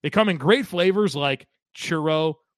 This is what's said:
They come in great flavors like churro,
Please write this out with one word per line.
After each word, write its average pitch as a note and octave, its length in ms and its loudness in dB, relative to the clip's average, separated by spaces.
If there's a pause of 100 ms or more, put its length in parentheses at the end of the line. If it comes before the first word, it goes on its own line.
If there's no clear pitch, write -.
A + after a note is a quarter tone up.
They D3 80 -4
come G#3+ 180 2
in F3+ 80 0
great G3 300 2
flavors F#3 480 0
like C#3 320 -4 (300)
churro, D#3 580 -2 (240)